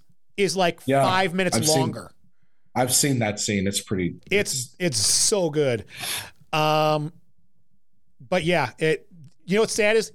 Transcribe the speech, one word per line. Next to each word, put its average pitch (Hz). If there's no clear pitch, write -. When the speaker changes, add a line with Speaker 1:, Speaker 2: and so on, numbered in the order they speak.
Speaker 1:
is, 185
like, 170
Speaker 2:
Yeah, 135
Speaker 1:
five 185
minutes 180
Speaker 2:
I've 117
seen, 151
Speaker 1:
longer. -
Speaker 2:
I've 123
seen 139
that 107
scene. 98
It's 98
pretty, 90
Speaker 1:
It's, 202
Speaker 2:
it's 127
Speaker 1:
it's 175
so -
good. 139
Um, 156
but 180
yeah, 156
it, 156
you 180
know 220
what's 214
sad 214
is 220